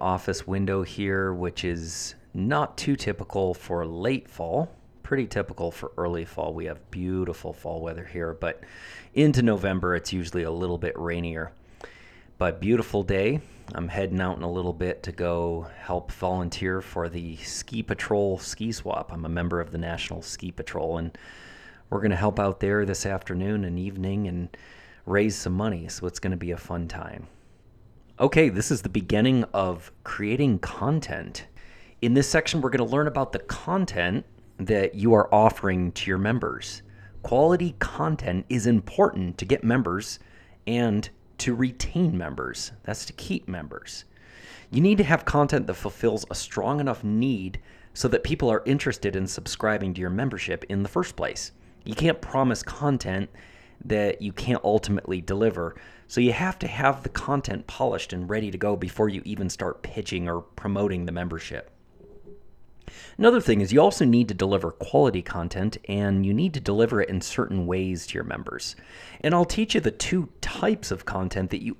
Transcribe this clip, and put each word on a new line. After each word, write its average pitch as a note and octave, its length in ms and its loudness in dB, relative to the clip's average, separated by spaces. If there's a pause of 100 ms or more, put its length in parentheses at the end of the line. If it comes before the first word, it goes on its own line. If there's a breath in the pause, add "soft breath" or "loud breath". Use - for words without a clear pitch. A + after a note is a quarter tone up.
office F#2 460 -2
window G2 380 0
here, G2 500 -2
which F2+ 320 -4
is E2+ 480 -6 (180)
not C3 460 -2
too C#3+ 180 0
typical G2 560 -2
for F2 320 -4
late F#2 420 -4
fall. F#2+ 440 -2 (320)
Pretty C3+ 240 -2
typical G2 440 -4
for - 280 -10
early F2 260 -2
fall. D#2+ 300 -6
We E2 100 -6
have D#2 260 -10
beautiful F2+ 600 -4
fall E2 300 -8
weather E2 280 -8
here, E2 220 -4
but E2 300 -4 (500 loud breath)
into C#3 300 6
November, F#2 520 2
it's E2+ 200 -4
usually F2 300 -2
a D#2+ 60 -2
little F2 280 -2
bit F2 200 -4
rainier. E2+ 540 -4 (840 loud breath)
But F2 200 2
beautiful G#2+ 440 2
day. G2+ 380 2 (340 loud breath)
I'm F2 140 -4
heading F#2 320 -2
out F#2 160 0
in - 80 -6
a F2 80 -4
little F2 220 -2
bit F2+ 300 -4
to F#2 60 -8
go E2+ 560 -2 (100)
help F2+ 360 -6
volunteer F#2 680 -2
for E2+ 280 -6
the E2+ 300 -8
Ski - 440 -8
Patrol G2+ 560 0
Ski - 320 -6
Swap. - 420 -6
I'm E2 120 -8
a D#2+ 40 -4
member E2+ 320 -2
of E2+ 120 -8
the F2 60 -6
National E2+ 440 -6
Ski - 300 -10
Patrol, E2 460 -4
and E2 200 -6 (720 loud breath)
we're G2+ 100 0
gonna G#2 140 2
help G2+ 240 2
out G2 220 0
there G2+ 240 2
this F#2+ 220 -2
afternoon G2 580 -2
and F2 120 -4
evening G2 520 -2
and F2 280 -6 (480 loud breath)
raise G2+ 300 2
some F2+ 200 -2
money, F#2 340 -2
so - 180 -8
it's - 140 -6
gonna F#2 160 -2
be E2+ 160 -6
a E2+ 40 -4
fun E2+ 300 -6
time. - 400 -10 (960 soft breath)
Okay, C#3+ 300 6
this F#2+ 200 0
is B2+ 120 0
the - 60 -6
beginning G#2+ 540 4 (100)
of F#2 380 -2 (140)
creating A2 560 2
content. - 840 -4 (560 loud breath)
In A#2+ 120 4
this C#3 160 6
section, D#3+ 300 2
we're B2+ 100 0
gonna B2 140 2
learn C#3 240 2
about C3+ 240 -2
the G2 80 -4
content C#3 840 -2 (340)
that G2 360 2
you G#2+ 180 4
are G#2 220 8
offering F#2+ 580 4
to - 160 -6
your F#2+ 100 2
members. G#2 640 -2 (400 loud breath)
Quality E3+ 580 4
content D3 680 -2
is A#2+ 200 2
important G#2 720 2
to - 60 -4
get G2 200 2
members G#2+ 560 0 (480 soft breath)
and A2+ 420 2 (280)
to B2+ 160 0
retain B2+ 600 0
members. C2+ 560 -6 (120)
That's - 200 -6
to - 80 -12
keep - 340 -6
members. - 600 -10 (640 loud breath)
You C3+ 100 2
need G3+ 160 8
to G3 80 6
have D#3+ 220 2
content C#3+ 400 4
that F#2 80 -4
fulfills G#2+ 560 0
a - 40 -8
strong B2+ 460 -2
enough C3 240 -2
need G#2 560 0 (320 loud breath)
so - 160 0
that - 160 4
people - 240 2
are A2 160 4
interested B2 500 2
in F#2+ 120 0
subscribing G2 680 -2
to F2+ 80 -6
your F2+ 80 0
membership G2 640 -2
in G2 120 2
the - 60 0
first - 260 -2
place. - 380 -6 (320 soft breath)
You A2 100 -6
can't D#3+ 280 2
promise B2+ 400 2
content G#2 680 -2 (560 loud breath)
that G#2 380 2
you G2+ 100 -4
can't - 320 0
ultimately G2+ 560 2
deliver, F#2+ 560 0 (300 loud breath)
so - 160 2
you A#2+ 100 6
have F#3 280 -2
to F#3 60 -4
have C3+ 360 2
the - 80 -6
content - 560 -2
polished - 480 -2
and F2+ 160 -4
ready G#2+ 200 -2
to F#2 60 -6
go G#2 180 0
before G2+ 360 0
you F#2+ 160 -4
even G2 240 -2
start - 320 -4
pitching F2 480 -4
or E2+ 100 -2
promoting G2 640 -2
the E2+ 80 -4
membership. E2+ 580 -6 (1500 loud breath)
Another A#3 220 8
thing G#2 200 6
is F#2+ 120 2
you C#3 80 10
also F#3+ 240 6
need A#2+ 240 8
to G#2 60 -4
deliver F#2+ 360 2
quality B2+ 500 2
content, F#2 560 -2 (120)
and G2 360 2
you G2 80 2
need D#3 220 2
to C3+ 60 -4
deliver A2 400 4
it - 80 2
in F#2 120 -2
certain F#2+ 460 -2
ways F#2 400 -2
to - 80 -10
your E2+ 80 -2
members. - 540 -8 (460 loud breath)
And D#3 120 4
I'll F3 100 6
teach A3 300 0
you D#4 60 4
the A2+ 100 2
two - 380 0 (120)
types - 520 -2
of F#2 120 -4
content F#2+ 460 -2
that G2 140 -4
you A2+ 160 -6